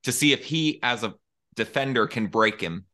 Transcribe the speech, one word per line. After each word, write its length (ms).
to 80
see 220
if 120
he, 380
as 200
a 120
defender, 500
can 220
break 340
him 320